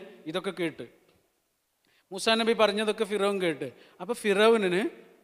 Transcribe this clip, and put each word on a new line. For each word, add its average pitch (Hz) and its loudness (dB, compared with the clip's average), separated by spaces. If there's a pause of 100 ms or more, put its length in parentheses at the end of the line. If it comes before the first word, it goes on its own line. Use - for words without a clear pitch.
(260)
ഇതൊക്കെ 175 -6
കേട്ട്, 147 -6 (1300)
മൂസാ 196 -2
നബി 226 2
പറഞ്ഞതൊക്കെ 214 0
ഫിറൗൻ 202 0
കേട്ട്. 156 -4 (320)
അപ്പൊ 185 -8
ഫിറൗനിന് 208 4 (420)